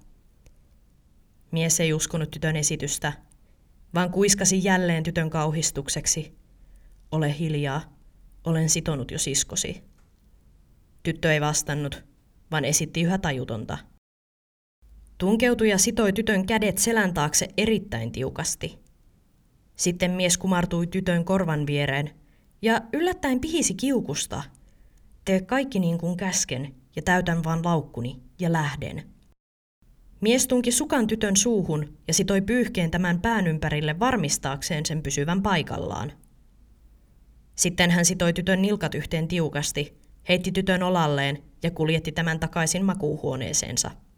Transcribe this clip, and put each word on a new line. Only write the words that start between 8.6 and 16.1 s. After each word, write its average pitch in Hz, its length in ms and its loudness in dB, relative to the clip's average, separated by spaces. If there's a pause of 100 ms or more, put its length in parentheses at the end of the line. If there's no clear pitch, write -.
sitonut 156 420 -2
jo 143 80 -6
siskosi." - 640 -4 (1200)
Tyttö 165 300 2
ei 147 80 2
vastannut, 147 640 -2 (460)
vaan 156 140 0
esitti 156 360 0
yhä 180 160 2
tajutonta. 131 600 -6 (1400)
Tunkeutuja 220 600 2
sitoi 220 360 2